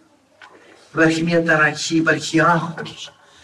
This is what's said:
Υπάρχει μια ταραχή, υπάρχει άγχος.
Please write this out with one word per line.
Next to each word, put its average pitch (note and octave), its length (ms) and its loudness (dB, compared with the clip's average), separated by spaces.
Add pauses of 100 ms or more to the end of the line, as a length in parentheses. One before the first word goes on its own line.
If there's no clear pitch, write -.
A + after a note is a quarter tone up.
(920)
Υπάρχει D#3+ 300 2
μια E3+ 200 2
ταραχή, D#3 520 0
υπάρχει D#3 460 0
άγχος. - 720 -2 (300)